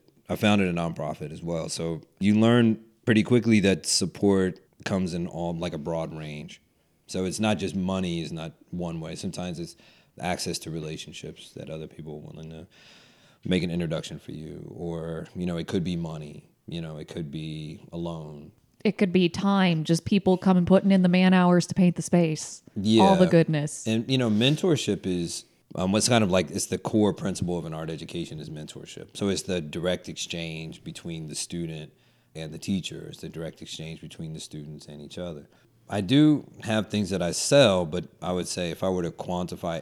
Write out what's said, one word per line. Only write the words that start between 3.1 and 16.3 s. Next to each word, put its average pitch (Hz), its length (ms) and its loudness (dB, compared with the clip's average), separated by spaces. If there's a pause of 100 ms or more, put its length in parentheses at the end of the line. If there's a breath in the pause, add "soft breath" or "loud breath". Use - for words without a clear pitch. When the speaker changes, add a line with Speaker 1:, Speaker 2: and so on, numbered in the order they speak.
Speaker 1:
quickly 113 380 4
that 92 240 2
support 95 720 0 (260)
comes 92 280 -2
in 87 140 -4
all, 85 260 -6
like, 87 200 -6
a 82 40 -6
broad 80 400 -6
range. 76 440 -12 (460)
So 92 180 -4
it's 87 140 -4
not 107 180 2
just 92 180 -4
money 92 460 -2
is 78 100 -8
not 80 220 -8 (180)
one 85 300 -8
way. 80 140 -10
Sometimes 90 440 -8
it's 82 160 -10 (440 soft breath)
access 87 400 -4
to 82 120 -12
relationships 78 840 -12
that 71 140 -14
other 78 180 -10
people 76 260 -14
are 76 200 -14
willing 80 180 -14
to 80 140 -16 (800 soft breath)
make 90 180 0
an 87 80 -4
introduction 80 480 -4
for - 120 -16
you. 78 440 -14
Or, 82 600 -8
you 90 100 -6
know, 87 120 -2
it 82 100 -6
could 95 160 -2
be 87 140 -2
money. 78 480 -10 (220)